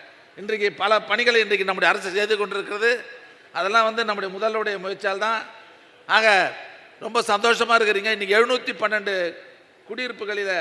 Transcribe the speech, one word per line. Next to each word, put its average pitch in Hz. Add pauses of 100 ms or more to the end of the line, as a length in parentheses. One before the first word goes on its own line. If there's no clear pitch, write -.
(360)
இன்றைக்கு 208
பல 208
பணிகளை 233
இன்றைக்கு 202
நம்முடைய 185
அரசு 190
செய்து 208
கொண்டிருக்கிறது. 208 (480)
அதெல்லாம் 202
வந்து 226
நம்முடைய 196
முதல்வருடைய 214
முயற்சியால் 196
தான். 220 (640)
ஆக, 190 (480)
ரொம்ப 226
சந்தோஷமா 226
இருக்கிறீங்க. 208
இன்னைக்கு 202
எழுநூத்தி 247
பன்னெண்டு 202 (540)
குடியிருப்புகளில 208